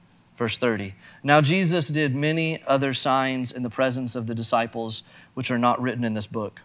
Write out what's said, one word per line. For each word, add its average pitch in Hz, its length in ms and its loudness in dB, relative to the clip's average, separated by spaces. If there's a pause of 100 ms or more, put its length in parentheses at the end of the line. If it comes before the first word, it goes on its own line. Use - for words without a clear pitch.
(380)
Verse 117 200 -2
thirty. 101 380 0 (280)
Now 147 160 6
Jesus 170 480 2
did 147 260 0
many 156 500 -2
other 135 300 2
signs 131 600 0
in 123 100 -6
the 120 60 -4
presence 127 460 -2
of 113 120 -4
the 117 80 -4
disciples, 113 680 -2 (300)
which 127 180 -4
are 120 80 0
not 120 220 2
written 123 220 -2
in 110 100 -2
this 104 140 -4
book. 107 380 -8